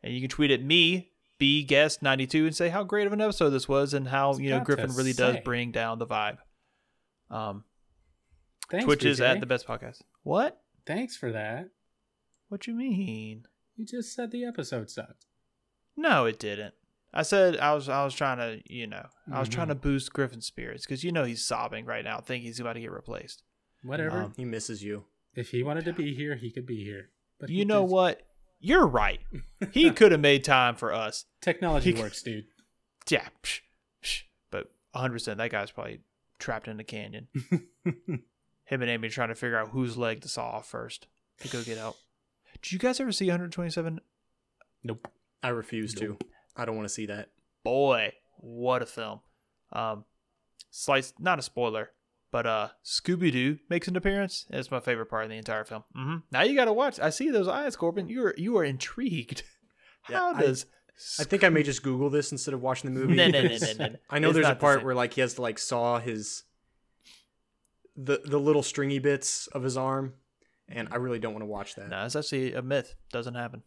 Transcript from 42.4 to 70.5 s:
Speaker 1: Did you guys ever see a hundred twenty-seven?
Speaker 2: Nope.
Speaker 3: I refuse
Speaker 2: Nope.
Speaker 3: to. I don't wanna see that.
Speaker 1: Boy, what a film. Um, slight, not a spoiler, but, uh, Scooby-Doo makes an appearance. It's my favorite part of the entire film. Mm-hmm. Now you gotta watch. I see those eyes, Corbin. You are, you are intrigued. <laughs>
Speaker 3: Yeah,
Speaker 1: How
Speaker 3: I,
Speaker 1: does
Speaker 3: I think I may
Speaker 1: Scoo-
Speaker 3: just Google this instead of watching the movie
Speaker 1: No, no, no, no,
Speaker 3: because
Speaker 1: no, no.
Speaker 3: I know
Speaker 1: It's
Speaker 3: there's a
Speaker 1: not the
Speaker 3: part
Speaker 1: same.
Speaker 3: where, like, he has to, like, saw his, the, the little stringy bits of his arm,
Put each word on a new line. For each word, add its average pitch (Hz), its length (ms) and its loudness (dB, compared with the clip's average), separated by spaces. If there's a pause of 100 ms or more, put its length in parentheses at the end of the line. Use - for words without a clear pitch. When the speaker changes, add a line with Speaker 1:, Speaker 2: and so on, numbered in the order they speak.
Speaker 1:
Did - 120 -8
you 185 80 -4
guys 254 180 2
ever 262 140 -2
see 190 160 0
a 175 40 4
hundred 175 200 -2
twenty-seven? 165 480 -4 (840)
Speaker 2:
Nope. 117 240 -8 (380)
Speaker 3:
I 127 60 0
refuse 110 500 -4
Speaker 2:
Nope. 104 180 -6
Speaker 3:
to. - 80 -10 (300)
I 120 80 -4
don't 113 120 -4
wanna 107 120 -6
see 110 180 -6
that. 104 240 -10 (340)
Speaker 1:
Boy, 123 480 4 (240)
what 120 440 -2
a 117 60 -6
film. 110 340 -10 (520)
Um, 110 320 -4 (640)
slight, 135 480 0
not 151 220 0
a - 20 -8
spoiler, 110 480 -4 (400)
but, 117 160 -2
uh, 110 220 0 (160)
Scooby-Doo 151 760 0 (100)
makes 170 200 -2
an 180 80 -2
appearance. 196 540 -2
It's 131 200 -6
my 131 80 -4
favorite 117 280 -2
part 110 180 -4
of 110 60 -10
the 110 60 -10
entire 110 280 -4
film. 110 180 -12 (140)
Mm-hmm. 139 200 -4 (140)
Now 151 120 2
you 254 120 4
gotta 240 180 6
watch. 262 280 0
I 160 100 4
see 269 200 -2
those 202 180 2
eyes, 269 260 -2
Corbin. 170 340 -2
You 240 180 -2
are, - 120 2
you 214 180 0
are 170 80 6
intrigued. 143 840 -4
<laughs> - 40 -20 (560)
Speaker 3:
Yeah, 120 100 -2
Speaker 1:
How 349 160 2
Speaker 3:
I, 254 80 0
Speaker 1:
does 131 240 2 (520)
Speaker 3:
I 151 60 -2
think 196 200 2
I 185 40 10
may 156 140 6
Speaker 1:
Scoo- - 20 4
Speaker 3:
just 139 180 -2
Google 135 280 2
this 143 200 2
instead 139 240 -6
of 123 60 -4
watching 131 320 -2
the 131 80 -2
movie 147 160 6
Speaker 1:
No, 175 100 8
no, 143 140 6
no, 160 80 4
no, 117 60 2
Speaker 3:
because 110 240 -2
Speaker 1:
no, - 100 -2
no. 113 80 -10 (140)
Speaker 3:
I 143 80 0
know 156 100 6
Speaker 1:
It's 165 60 4
Speaker 3:
there's 156 120 6
a 143 40 8
Speaker 1:
not 127 80 0
the - 20 -4
Speaker 3:
part 143 200 8
Speaker 1:
same. 117 40 -8
Speaker 3:
where, 131 100 0
like, 123 200 0
he 131 80 2
has 123 120 2
to, 135 80 -8
like, 113 160 -2
saw 120 400 0
his, 113 440 -6 (1500)
the, 135 280 0
the 143 140 0
little 143 240 6
stringy 139 360 0
bits 139 500 0
of 131 140 -6
his 131 140 -2
arm, 131 380 -2 (540)